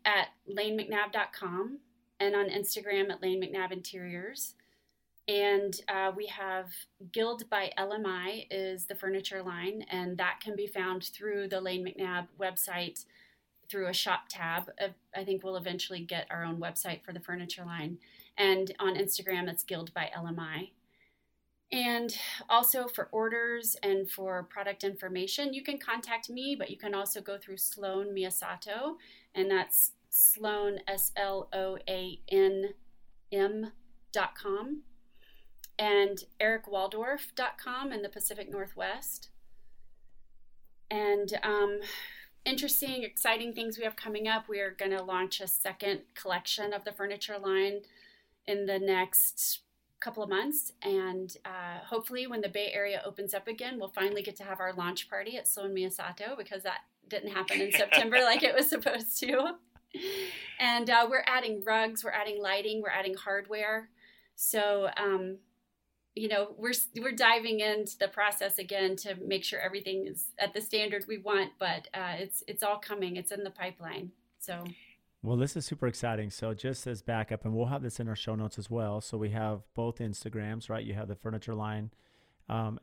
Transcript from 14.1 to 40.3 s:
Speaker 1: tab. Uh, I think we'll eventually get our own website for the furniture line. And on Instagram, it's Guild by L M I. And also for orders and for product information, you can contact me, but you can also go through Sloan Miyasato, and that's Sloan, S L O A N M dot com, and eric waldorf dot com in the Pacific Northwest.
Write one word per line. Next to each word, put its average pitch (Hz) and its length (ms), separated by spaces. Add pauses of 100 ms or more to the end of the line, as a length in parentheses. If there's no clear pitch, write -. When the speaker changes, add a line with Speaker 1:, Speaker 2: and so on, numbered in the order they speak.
Speaker 1:
tab. 175 420 (100)
Uh, 202 60 (260)
I 196 120
think 190 180
we'll 190 140
eventually 180 420
get 170 300
our 170 160
own 170 160
website 170 420
for 190 80
the 175 80
furniture 175 460
line. 170 320 (400)
And 190 420
on 190 160
Instagram, 185 540
it's 170 140
Guild 165 300
by 160 220
L 165 120
M 170 120
I. 160 300 (1000)
And 240 460 (340)
also 240 380
for - 240
orders 233 720
and 196 260
for 185 340
product 202 420
information, 196 680
you 269 80
can 277 160
contact 240 520
me, 262 280
but - 140
you - 60
can 202 180
also 202 240
go 196 180
through 196 200
Sloan 196 580
Miyasato, 196 800 (400)
and 196 160
that's - 400 (180)
Sloan, 208 760
S 196 300
L 196 340
O 190 260 (120)
A 185 400
N 196 400 (640)
M 214 400 (400)
dot 196 200
com, 226 500 (960)
and 202 460 (160)
eric 220 300
waldorf 214 680
dot 254 220
com 262 340
in 220 100
the 202 60
Pacific 208 420
Northwest. 196 800 (1600)